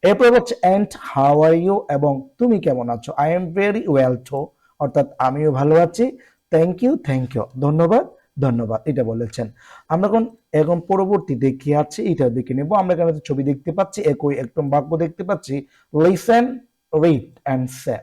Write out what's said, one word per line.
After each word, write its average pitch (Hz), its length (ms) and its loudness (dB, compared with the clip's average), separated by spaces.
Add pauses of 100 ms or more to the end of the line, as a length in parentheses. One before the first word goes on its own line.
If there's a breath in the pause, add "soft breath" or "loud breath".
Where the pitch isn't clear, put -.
এরপরে 233 300 4
বলছে, 240 240 2 (200)
"And 202 140 0 (240)
how 139 200 4 (140)
are 165 200 4
you?" 196 80 2 (140)
এবং 143 400 -2 (100)
তুমি 233 200 2
কেমন 127 300 -2
আছো? 117 220 -6 (160)
"I - 100 0
am 185 60 -2 (160)
very 202 240 -2 (140)
well 127 180 2 (140)
too," 143 160 -6 (340)
অর্থাৎ 143 280 -2 (120)
আমিও 143 320 0
ভালো 143 240 2 (100)
আছি, 240 320 -2 (340 loud breath)
thank 170 240 2 (100)
you, 262 80 4 (140)
thank 131 280 -2
you, 110 80 -2 (160)
ধন্যবাদ, 160 460 2 (340 soft breath)
ধন্যবাদ, 117 460 0
এটা 135 180 -2
বলেছেন। 113 440 -6 (420 loud breath)
আমরা 185 180 0
এখন, 226 160 2 (300)
এখন 156 280 2
পরবর্তী 190 540 0
দেখে 135 400 0
আছি, 160 360 -2
এটা 139 180 2
দেখে 127 240 -4
নেব। 147 200 -4
আমরা 185 200 2
এখানে 165 160 0
একটা 156 160 -4
ছবি 139 180 -4
দেখতে 139 280 -4
পাচ্ছি, 190 300 -4
একই 143 340 0
একদম 135 340 -6
বাক্য 147 280 -2
দেখতে 165 260 -4
পাচ্ছি, 180 320 -6 (400 soft breath)
"Listen, 185 480 4 (500)
read 156 320 2 (280)
and 127 120 -2 (180)
say" 113 200 -6